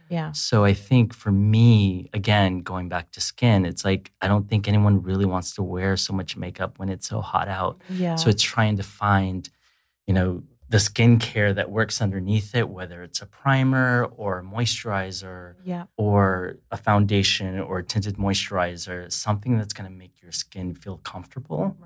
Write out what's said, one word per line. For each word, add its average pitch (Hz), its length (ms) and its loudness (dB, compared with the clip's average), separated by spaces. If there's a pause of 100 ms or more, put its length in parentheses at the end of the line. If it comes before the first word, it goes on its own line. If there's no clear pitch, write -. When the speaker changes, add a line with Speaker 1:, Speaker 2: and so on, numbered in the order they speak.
Speaker 1:
Yeah. 156 240 -6
Speaker 2:
So 110 320 2
I 98 80 6
think 117 400 2
for - 180 -4
me, 104 800 4
again, 98 520 2
going 92 260 -6
back 87 220 -6
to - 100 -14
skin, 104 440 2
it's 85 200 -6
like, 95 260 -2 (100)
I 95 60 -2
don't 101 220 2
think 104 180 0
anyone 104 360 6
really 95 200 0
wants - 320 -2
to 98 80 -4
wear 92 320 0
so - 160 -4
much 95 240 -6
makeup 90 440 -8
when 95 100 -4
it's 92 180 -6
so 110 140 -4
hot 90 260 -2
out. 92 320 -4 (100)
Speaker 1:
Yeah. 180 260 -2
Speaker 2:
So 165 140 2
it's 104 140 2
trying 107 320 0
to 101 80 -4
find, 95 640 -2 (580)
you 92 60 0
know, 90 300 0 (240)
the - 120 2
skincare 113 760 4
that 98 160 -4
works 110 300 -2
underneath 101 540 -2
it, 113 120 0
whether 90 360 -12
it's - 180 -10
a - 40 -16
primer 131 800 2 (140)
or 98 220 -4
a 90 40 -12
moisturizer 95 1200 -6
Speaker 1:
Yeah. 180 220 -8 (120)
Speaker 2:
or 98 600 2 (140)
a - 60 -8
foundation 101 840 2
or 92 200 -6
a 90 40 -8
tinted 98 340 -4
moisturizer, 90 920 -4
something 110 460 0
that's 104 160 -4
gonna 95 160 -12
make 92 320 -20
your 87 100 -20
skin 90 440 -8
feel 92 220 -12
comfortable. 151 880 -8